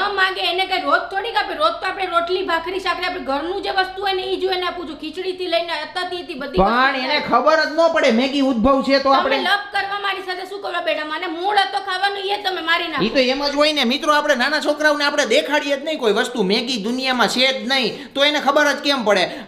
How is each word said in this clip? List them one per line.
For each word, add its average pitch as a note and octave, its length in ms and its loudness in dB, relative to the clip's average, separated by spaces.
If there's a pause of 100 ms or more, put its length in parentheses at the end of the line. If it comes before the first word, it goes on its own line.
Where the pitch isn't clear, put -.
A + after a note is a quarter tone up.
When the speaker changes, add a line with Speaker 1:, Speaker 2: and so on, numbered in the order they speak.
(160)
Speaker 1:
માગે, F#4+ 260 0
એને F4+ 240 0
કઈ E4 160 -2
રોજ D4+ 200 2
થોડીક G4+ 340 -4
આપે, G4 180 -2
રોજ D5+ 180 2
તો - 160 -6
આપણે F#4+ 180 -4
રોટલી F4 380 0
ભાખરી F4+ 360 -2
શાક F4 200 -2
ને F4+ 80 -2
આપણે F4+ 120 -4
ઘરનું C#4+ 440 -4
જે G4 60 -4
વસ્તુ F#4+ 320 -2
હોય G4 120 0
ને F#4 80 -2
ઈ F#4+ 140 -4
જ D4+ 80 -4
એને F4+ 220 -2
આપું E4+ 220 -6
છું, D4 120 -12
ખીચડીથી F4+ 480 -6
લઈને E4+ 260 -2
અતાતીથી F4 600 -6
બધી C4 240 -8
Speaker 2:
પણ A#3 300 4
Speaker 1:
વસ્તુ C4+ 160 -2
Speaker 2:
એને C#4+ 160 0
Speaker 1:
ખાય. C#4+ 220 2
Speaker 2:
ખબર D#4 240 4
જ C#4 40 -2
ન E4 240 4
પડે D4 180 4
મેગી C4+ 300 2
ઉદ્ભવ C4 420 4
છે C4+ 140 4
તો C4+ 120 2
Speaker 1:
તમે C4+ 80 6
Speaker 2:
આપણે G4+ 200 2
Speaker 1:
લપ G4+ 400 0
કરવા G4 220 -2
મારી G4 220 -4
સાથે F#4 280 -8
શું G4+ 120 -12
કરવા F4+ 200 -4
બેઠા? D#4 240 -2
મને D#4+ 220 -6
મૂળ F4+ 300 -2
હતો G4 220 2
ખાવાનું, G4 380 -2
ઈ F#4+ 120 -4
જ G4+ 140 -2
તમે F#4 180 -4
મારી E4+ 260 0
નાખો. D4 180 -2
Speaker 2:
ઈ - 40 0
તો D4 100 0
એમ C4 280 2
જ C#4 80 -4
હોય D4+ 180 4
ને C#4+ 100 0
મિત્રો, C#4+ 300 2
આપણે D4 220 4
નાના C#4 240 0
છોકરાઓને D4 460 2
આપણે D4 200 -2
દેખાડીએ C#4+ 520 2
જ C4+ 60 -8
નહીં D#4 160 -4
કોઈ A3+ 140 2
વસ્તુ, B3 300 0
મેગી A#3 400 0
દુનિયામાં B3 440 0
છે C4 320 2
જ G#3+ 80 -8
નહીં, B3+ 460 -2
તો C#4 100 0
એને D4 160 2
ખબર C#4+ 340 4
જ - 20 -4
કેમ C4+ 280 0
પડે? F#3+ 240 4 (200)